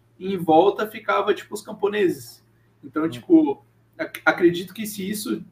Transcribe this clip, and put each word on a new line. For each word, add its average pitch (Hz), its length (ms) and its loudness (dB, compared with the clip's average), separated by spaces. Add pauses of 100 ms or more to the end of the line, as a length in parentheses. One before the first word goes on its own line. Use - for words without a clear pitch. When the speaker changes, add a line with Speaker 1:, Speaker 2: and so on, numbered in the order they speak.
(180)
Speaker 1:
e 190 140 -6
em 190 40 -4
volta 175 500 4
ficava, 202 480 -2
tipo, - 200 -8
os - 80 -10
camponeses. 202 840 -4 (380)
Então, 151 200 -6
Speaker 2:
Uhum. 160 80 -2
Speaker 1:
tipo, 143 540 2 (340)
ac-, - 260 -10
acredito 170 480 2
que 208 140 -10
se 190 220 -8
isso, 214 440 -6